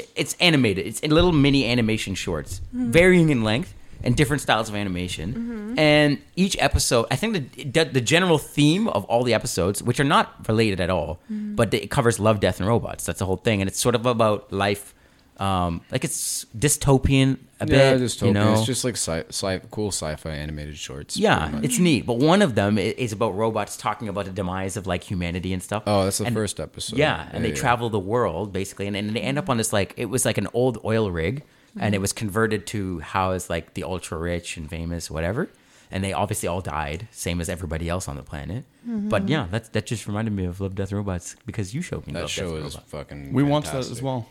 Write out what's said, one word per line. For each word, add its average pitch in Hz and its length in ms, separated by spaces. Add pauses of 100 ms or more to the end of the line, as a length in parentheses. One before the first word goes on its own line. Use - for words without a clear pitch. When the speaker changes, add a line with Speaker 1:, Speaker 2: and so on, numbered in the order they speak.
(140)
Speaker 1:
it's - 260
animated. 123 460
It's 113 160
a 151 60
little 175 240
mini 139 380
animation 110 440
shorts, 80 460 (140)
Speaker 2:
Mm-hmm. 247 160
Speaker 1:
varying 170 400
in 120 140
length 113 280 (300)
and 127 140
different 143 260
styles 110 260
of 104 60
animation. 92 580
Speaker 2:
Mm-hmm. 226 460
Speaker 1:
And 151 400 (180)
each 185 220
episode, 135 520
I 143 60
think 196 380
the, - 100
the, 147 200
the 131 180
general 165 340
theme 156 520
of - 180
all 120 180
the 120 80
episodes, 101 500
which 120 180
are 143 40
not 180 420
related 110 340
at 87 100
all, 78 280 (140)
Speaker 2:
Mm-hmm. 107 220
Speaker 1:
but 107 180
it 110 180
covers 117 300
love, 107 200
death, 92 200
and 92 80
robots. - 380
That's 85 140
the 95 60
whole 92 120
thing. 104 240
And 98 60
it's - 120
sort 120 140
of 113 100
about 110 480
life. 98 420 (440)
Um, 87 420 (100)
like, - 140
it's - 400 (120)
dystopian 135 840 (220)
a - 60
Speaker 3:
Yeah, 135 280
Speaker 1:
bit, 127 80
Speaker 3:
dystopian. 107 240
Speaker 1:
you 110 80
know? 104 180
Speaker 3:
It's 110 140
just, 120 180
like, 117 140
sci-, 80 320
sci-, 95 300 (100)
cool 107 180
sci-fi 78 440
animated 76 440
shorts, - 400
Speaker 1:
Yeah, 185 220
Speaker 3:
pretty 76 180
much. - 80
Speaker 1:
it's 247 140
neat. 165 260
But 117 140
one 165 240
of 143 120
them 104 220
i-, 101 220
is 117 140
about 104 220
robots 107 440
talking 110 320
about 95 160
the 95 60
demise 95 440
of, 95 100
like, 90 160
humanity 90 520
and 90 80
stuff. 107 240
Speaker 3:
Oh, 101 180
that's 95 140
the 107 80
Speaker 1:
And 117 100
Speaker 3:
first 107 240
episode. - 380
Speaker 1:
yeah, 135 240 (100)
and - 40
Speaker 3:
Yeah, 110 40
Speaker 1:
they 117 140
Speaker 3:
yeah. - 60
Speaker 1:
travel 120 280
the 110 100
world, 98 540
basically. 98 340
And, 101 80
and 107 220
they 110 60
end 135 160
up 170 100
on 131 80
this, 110 160
like, 101 240
it 117 140
was, 120 160
like, 113 100
an 104 160
old 123 320
oil 110 260
rig, 87 320 (360)
and 104 160
it 95 80
was 98 100
converted 107 540
to 92 320
house, 92 500
like, 85 240
the 92 120
ultra 85 340
rich 85 400
and 78 100
famous, 82 420
whatever. 85 380 (440)
And 95 120
they 95 80
obviously 98 360
all 87 120
died, 76 500
same 87 300
as 82 80
everybody 82 400
else 85 180
on 71 80
the 69 80
planet. 76 420 (220)
But 208 360
Speaker 2:
Mm-hmm. 98 60
Speaker 1:
yeah, 143 220
that's, 117 200
that 107 160
just - 200
reminded 110 260
me 95 120
of 90 160
Love, 95 160
Death, 98 140
and 101 80
Robots 98 360 (120)
because 101 280
you 160 80
showed - 240
me 73 60
Speaker 3:
That 85 80
Speaker 1:
Love, 76 100
Speaker 3:
show - 160
Speaker 1:
Death, 82 120
and 76 80
Speaker 3:
is 69 100
Speaker 1:
Robots. - 160
Speaker 3:
fucking 71 400
Speaker 4:
We 127 100
watched 147 300
that 139 60
as 123 80
Speaker 3:
fantastic. 120 180
Speaker 4:
well. 127 260